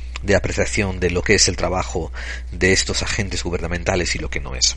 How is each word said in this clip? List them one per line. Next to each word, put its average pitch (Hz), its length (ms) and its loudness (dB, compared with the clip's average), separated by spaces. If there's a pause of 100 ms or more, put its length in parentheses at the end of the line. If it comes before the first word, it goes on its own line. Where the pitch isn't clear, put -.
(220)
de 101 140 4
apreciación 95 640 0
de 90 120 2
lo 87 100 0
que 104 140 4
es 92 120 6
el 87 80 0
trabajo 87 560 -2 (400)
de 92 220 4
estos - 300 0
agentes 95 380 -2
gubernamentales 87 760 0
y - 40 -4
lo 76 100 -6
que - 120 -4
no 64 120 -8
es. - 240 0